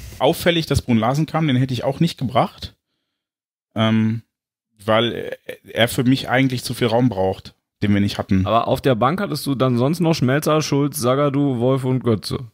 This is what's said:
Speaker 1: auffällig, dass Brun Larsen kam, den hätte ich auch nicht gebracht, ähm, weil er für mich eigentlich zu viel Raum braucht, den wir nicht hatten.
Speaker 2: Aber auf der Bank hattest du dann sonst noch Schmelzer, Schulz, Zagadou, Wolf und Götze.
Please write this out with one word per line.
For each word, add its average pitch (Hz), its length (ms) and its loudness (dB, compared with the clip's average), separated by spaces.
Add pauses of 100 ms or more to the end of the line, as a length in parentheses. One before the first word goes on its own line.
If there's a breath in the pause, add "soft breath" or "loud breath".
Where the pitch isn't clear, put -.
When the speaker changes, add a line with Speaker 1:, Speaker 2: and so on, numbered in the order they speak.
(200)
Speaker 1:
auffällig, 165 460 2
dass 139 160 0
Brun 120 160 2
Larsen 143 300 0
kam, 160 200 -2
den 127 80 2
hätte 127 180 0
ich 117 120 -4
auch 139 160 -4
nicht 170 160 0
gebracht, - 580 -2 (1000)
ähm, 110 480 0 (600)
weil 110 540 -2 (340)
er 117 160 2
für 135 160 -2
mich 131 260 0
eigentlich 127 340 0
zu 127 100 -8
viel 123 140 -2
Raum 120 200 2
braucht, 95 480 -4 (260)
den 104 120 2
wir 101 80 4
nicht 101 160 -2
hatten. 95 280 0
Speaker 2:
Aber 110 220 2
auf 123 140 0
der 135 140 2
Bank 135 260 0
hattest 147 240 -6
du 139 100 -2
dann 127 220 2
sonst 139 220 0
noch 165 160 2
Schmelzer, 147 460 0
Schulz, 143 380 -2
Zagadou, 135 600 0
Wolf 131 260 0
und 131 180 0
Götze. - 360 -2 (140)